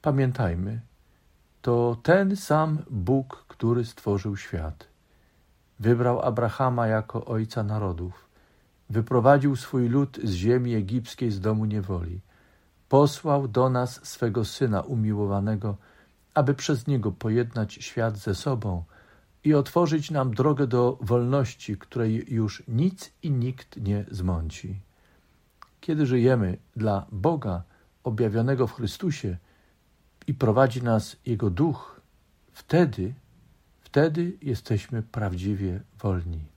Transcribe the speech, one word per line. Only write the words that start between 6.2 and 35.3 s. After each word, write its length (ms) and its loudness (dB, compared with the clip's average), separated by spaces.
Abrahama 680 0
jako 380 -2
ojca 380 -4
narodów. 640 -4
Wyprowadził 680 4
swój 340 -2
lud 340 -2
z 80 -2
ziemi 440 0
egipskiej, 560 -4
z 80 -4
domu 260 0
niewoli. 560 -4
Posłał 580 4
do 220 2
nas 380 -2
swego 380 -2
Syna 360 -2
umiłowanego, 960 -2
aby 200 4
przez 340 -2
Niego 240 0
pojednać 640 -2
świat 440 -4
ze 180 -4
sobą 480 -4
i 100 4
otworzyć 580 2
nam 220 0
drogę 340 2
do 340 2
wolności, 760 0
której 560 -4
już 340 -2
nic 440 -2
i 80 -2
nikt 460 -4
nie 340 -2
zmąci. 680 -4
Kiedy 240 0
żyjemy 520 4
dla 360 0
Boga 520 -2
objawionego 640 0
w 60 -8
Chrystusie 640 -4
i 60 -4
prowadzi 500 2
nas 420 0
Jego 240 -2
Duch, 520 -2
wtedy, 640 0
wtedy 600 2
jesteśmy 640 -2
prawdziwie 800 -4